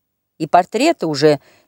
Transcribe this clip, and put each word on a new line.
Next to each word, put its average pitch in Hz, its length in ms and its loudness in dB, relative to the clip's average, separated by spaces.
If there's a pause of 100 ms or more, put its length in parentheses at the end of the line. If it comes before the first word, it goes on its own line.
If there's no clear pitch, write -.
(360)
и 160 100 -10
портреты 214 600 -2
уже 156 340 0 (280)